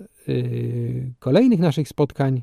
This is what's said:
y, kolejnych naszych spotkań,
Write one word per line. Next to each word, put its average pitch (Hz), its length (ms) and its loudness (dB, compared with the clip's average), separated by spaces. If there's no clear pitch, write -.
y, 123 880 -4
kolejnych 196 420 4
naszych 156 280 0
spotkań, 135 540 -2